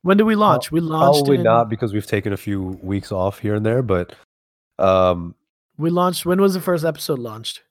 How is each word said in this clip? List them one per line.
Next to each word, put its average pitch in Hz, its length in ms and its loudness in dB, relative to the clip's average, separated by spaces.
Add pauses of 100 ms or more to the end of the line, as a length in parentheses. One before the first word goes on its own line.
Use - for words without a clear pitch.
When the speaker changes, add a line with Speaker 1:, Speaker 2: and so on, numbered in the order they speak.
Speaker 1:
When 190 140 2
did 220 80 4
we 220 100 2
Speaker 2:
Pro-, 208 60 0
Speaker 1:
launch? 196 320 0
We 165 80 0
launched 151 400 2
Speaker 2:
probably 143 160 4
Speaker 1:
in 120 80 0
Speaker 2:
not, 113 260 4
because 110 220 -4
we've 104 160 -4
taken 104 240 -2
a 95 40 -2
few 95 460 -6
weeks 95 300 -6
off 98 260 -2
here 104 160 -2
and 107 100 -2
there, 120 200 0
but, 90 320 -2 (640)
um, 92 560 2 (420)
Speaker 1:
We 160 120 -2
launched, 180 360 -2
when 180 140 0
was 196 140 4
the 185 60 -4
first 170 240 -2
episode 151 360 -4
launched? 113 500 -12